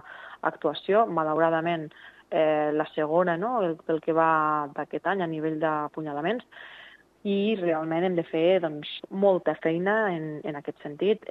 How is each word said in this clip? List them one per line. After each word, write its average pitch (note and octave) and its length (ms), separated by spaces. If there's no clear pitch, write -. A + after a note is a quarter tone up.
actuació, F#3+ 640
malauradament, D#3+ 800
eh, D3+ 460
la D3+ 160
segona, E3 480
no? A#3 240
El, E3 140
el D#3+ 160
que D#3+ 120
va D3+ 600
d'aquest D3+ 320
any F#3+ 160
a E3 80
nivell D#3 320
d'apunyalaments, D#3 800
i G3+ 320
realment E3 480
hem F3+ 80
de E3+ 80
fer, E3+ 400
doncs, D3+ 240
molta F#3+ 540
feina F3 320
en, D#3+ 140
en D3 120
aquest - 240
sentit. F3+ 480